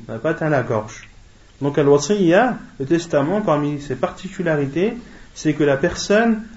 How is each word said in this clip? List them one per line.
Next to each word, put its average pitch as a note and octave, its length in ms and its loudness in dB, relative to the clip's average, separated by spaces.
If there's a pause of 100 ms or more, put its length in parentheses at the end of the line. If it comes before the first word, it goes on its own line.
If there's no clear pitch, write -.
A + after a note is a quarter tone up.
n'a A2+ 100 -8
pas D#3 120 -2
atteint D#3+ 180 -2
la C#3 140 2
gorge. A2 460 -4 (540)
Donc C#3 160 -2
al-wasiyya, F3 800 4 (220)
le C3+ 40 -4
testament, E3 580 0
parmi D3 380 0
ses C3 140 -8
particularités, E3+ 1000 -2 (400)
c'est D3+ 200 -2
que D3+ 80 0
la C#3+ 140 4
personne G#3+ 680 0 (140)